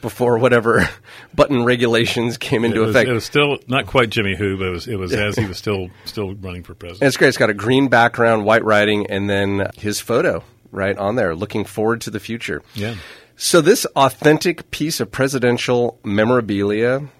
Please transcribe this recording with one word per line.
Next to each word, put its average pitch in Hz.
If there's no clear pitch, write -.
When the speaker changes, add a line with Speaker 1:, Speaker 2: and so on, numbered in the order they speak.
Speaker 1:
before 120
whatever 113
<laughs> -
button 135
regulations 117
came 117
into 113
Speaker 2:
It 113
was, 110
Speaker 1:
effect. 120
Speaker 2:
it 127
was 110
still 143
not 127
quite 120
Jimmy 98
Who, 95
but 95
it 92
was, 87
it 120
was 92
as 104
he 110
was 90
still, 95
Speaker 1:
<laughs> -
Speaker 2:
still 101
running 92
for 92
president. 90
Speaker 1:
And 143
it's 127
great. 151
It's 120
got 120
a 104
green 127
background, 117
white 110
writing, 104
and 101
then 98
his 104
photo 120
right 98
on 101
there. 95
"Looking 101
forward 113
to -
the 107
future." 110
Speaker 2:
Yeah. 107
Speaker 1:
So -
this 175
authentic 151
piece 151
of 113
presidential 123
memorabilia 110